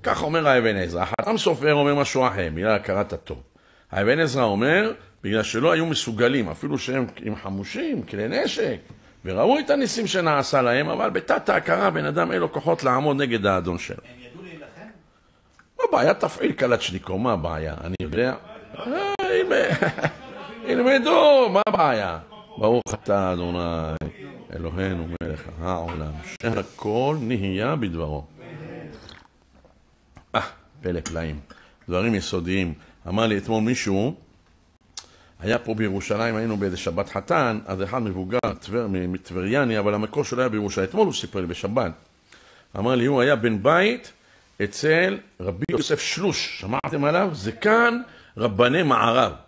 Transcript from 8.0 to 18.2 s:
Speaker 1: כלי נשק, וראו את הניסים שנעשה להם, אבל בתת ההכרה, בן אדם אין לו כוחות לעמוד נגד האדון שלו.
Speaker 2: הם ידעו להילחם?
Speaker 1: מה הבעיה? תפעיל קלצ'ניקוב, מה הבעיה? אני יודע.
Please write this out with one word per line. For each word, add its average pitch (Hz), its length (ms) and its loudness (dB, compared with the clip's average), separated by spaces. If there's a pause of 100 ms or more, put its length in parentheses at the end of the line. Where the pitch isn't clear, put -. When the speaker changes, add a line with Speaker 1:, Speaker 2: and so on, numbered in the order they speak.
Speaker 1:
כלי 107 240 -6
נשק, 214 500 -2 (480)
וראו 135 340 2
את 285 100 -6
הניסים 233 380 0
שנעשה 151 540 2
להם, 127 280 2
אבל - 200 -2
בתת - 400 0
ההכרה, 180 400 2
בן 156 160 -2
אדם 165 260 0
אין 185 80 0
לו 165 120 0
כוחות 156 320 -2
לעמוד 139 380 2
נגד 113 240 0
האדון 90 320 2
שלו. - 280 -10
Speaker 2:
הם - 200 -20
ידעו - 180 -18
להילחם? 175 460 -18 (880)
Speaker 1:
מה 508 120 0
הבעיה? 285 240 4
תפעיל - 380 -2
קלצ'ניקוב, 101 680 0
מה 120 120 2
הבעיה? 80 500 -4
אני 90 180 -6
יודע. 113 320 0 (460)